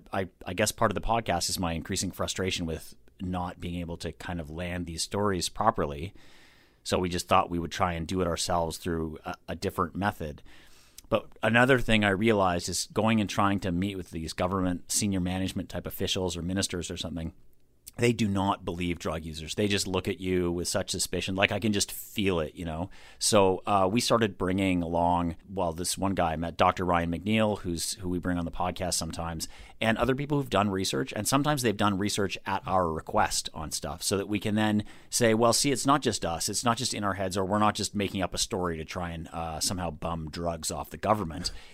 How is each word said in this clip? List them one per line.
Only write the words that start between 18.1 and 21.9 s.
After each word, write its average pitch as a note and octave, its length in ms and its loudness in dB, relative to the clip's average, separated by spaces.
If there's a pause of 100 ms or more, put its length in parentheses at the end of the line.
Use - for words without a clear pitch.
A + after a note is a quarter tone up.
do A2+ 160 2
not G2 380 2
believe F2 340 -2
drug D#2+ 240 -4
users. D#2 320 -8
They G#2+ 140 2
just G2+ 180 2
look F#2 220 0
at F#2+ 100 -4
you F#2 320 2
with E2+ 160 -2
such F#2+ 220 -2
suspicion. F#2 440 -2
Like, G2+ 200 4
I G2+ 80 -2
can G#2+ 100 2
just G2+ 220 0